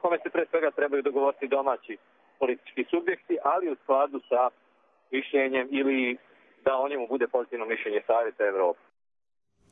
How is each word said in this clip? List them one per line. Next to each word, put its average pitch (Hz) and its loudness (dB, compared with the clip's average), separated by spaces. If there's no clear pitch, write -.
kome 170 2
se 165 -6
pre 170 -2
svega 156 0
trebaju 143 0
dogovoriti 139 0
domaći 127 -2
politički - -2
subjekti, - -2
ali 170 0
u 131 -4
skladu 135 0
sa 123 4
mišljenjem 135 0
ili 135 0
da 135 4
o 139 0
njemu 135 -6
bude 120 0
pozitivno 117 -2
mišljenje 110 -2
Savjeta 113 0
Evrope. 95 2